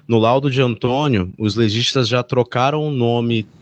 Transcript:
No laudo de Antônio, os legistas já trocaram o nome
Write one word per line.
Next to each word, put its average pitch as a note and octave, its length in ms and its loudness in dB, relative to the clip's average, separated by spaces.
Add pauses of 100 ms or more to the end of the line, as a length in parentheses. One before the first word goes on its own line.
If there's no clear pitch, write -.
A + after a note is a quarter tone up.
No A#2 100 2
laudo B2 320 2
de C3 140 0
Antônio, B2 720 0
os G#2+ 200 -2
legistas A#2 500 0
já B2 160 0
trocaram C3 640 -2
o D3+ 60 -4
nome A#2 520 0 (180)